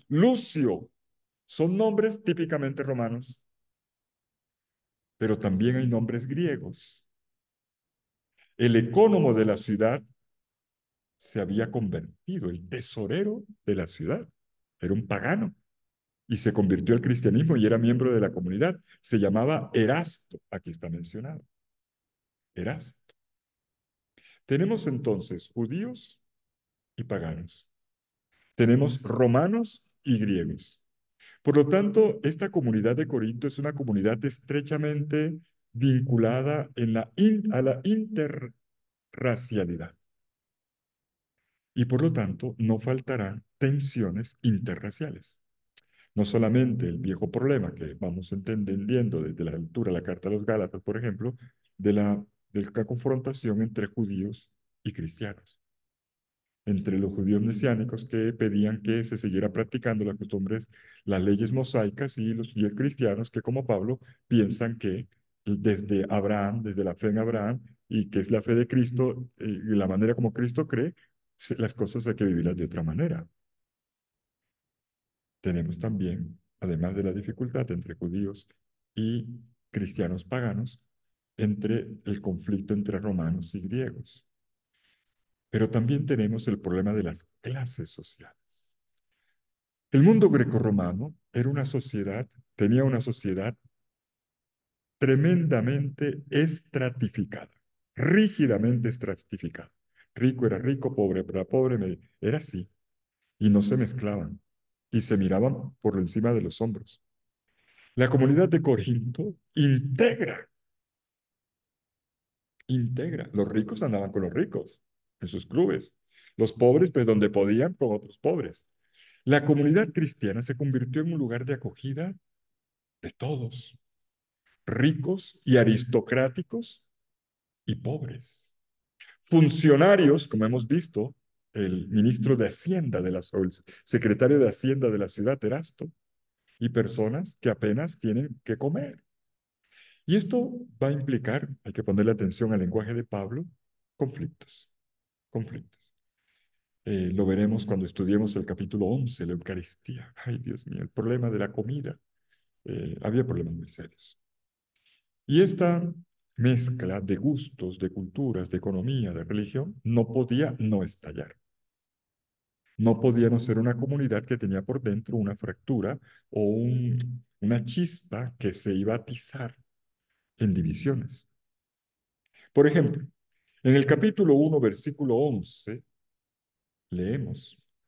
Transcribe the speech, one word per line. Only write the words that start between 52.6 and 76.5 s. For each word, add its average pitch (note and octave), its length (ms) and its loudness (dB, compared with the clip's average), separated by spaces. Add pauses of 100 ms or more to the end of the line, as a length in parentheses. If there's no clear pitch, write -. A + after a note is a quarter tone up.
la G#2 200 -4
confrontación B2 800 -4
entre G#2+ 260 -4
judíos G2+ 640 -6 (320)
y G#2 80 -6
cristianos. - 640 -12 (1080)
Entre G2 340 0
los G2 140 0
judíos G2+ 280 2
mesiánicos A2+ 680 -2
que A2+ 240 -2
pedían G#2+ 480 0
que A2+ 240 -2
se A2+ 120 -6
siguiera F#2+ 360 -2
practicando A2+ 500 -2
las G2+ 140 -4
costumbres, G2+ 500 -4 (380)
las F#2+ 180 0
leyes G2+ 300 2
mosaicas, B2+ 640 -2
y A2 160 -2
los, A2+ 200 -8
y G#2+ 120 0
el G#2 100 -2
cristianos A2+ 560 -2
que, A2+ 100 -6
como B2+ 240 -4
Pablo, A#2 360 -2 (260)
piensan A2+ 500 2
que G2 300 -6 (380)
desde G2+ 640 0
Abraham, G#2 520 0
desde G2+ 220 -4
la F#2 100 -2
fe A2+ 140 -4
en G#2+ 120 0
Abraham, A2+ 420 -2 (260)
y G2+ 220 -2
que G#2+ 100 -2
es F#2 100 -2
la A2 120 2
fe A#2+ 120 0
de A#2+ 140 4
Cristo, B2+ 720 0
eh, - 100 -8
y G#2 280 -2
la G2 120 2
manera G#2 260 2
como A#2 200 -2
Cristo B2 340 -2
cree, C#3+ 260 -2 (440)
se, - 200 -8
las A2+ 160 -2
cosas G#2+ 320 -6
hay A2+ 100 -2
que G#2 100 0
vivirlas E2+ 320 0
de F2 80 -4
otra E2+ 180 -6
manera. E2+ 420 -2 (2250)
Tenemos E2+ 380 -2
también, F#2 600 -4 (200)